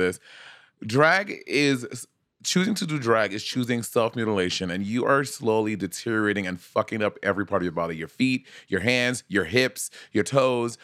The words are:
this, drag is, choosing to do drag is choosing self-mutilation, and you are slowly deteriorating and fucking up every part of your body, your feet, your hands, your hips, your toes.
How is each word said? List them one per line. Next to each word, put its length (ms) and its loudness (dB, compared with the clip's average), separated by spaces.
this, 180 0
drag 600 2
is, 600 0
choosing 300 2
to 120 -4
do 120 -4
drag 340 2
is 100 -6
choosing 400 -2
self-mutilation, 880 0
and 160 -4
you 200 0
are 180 4
slowly 520 0
deteriorating 720 -2
and 140 -6
fucking 420 -2
up 200 -2
every 240 0
part 160 0
of 20 -2
your 80 -2
body, 240 -4
your 100 -8
feet, 400 -2
your 120 0
hands, 480 0
your 160 2
hips, 460 0
your 120 2
toes. 600 2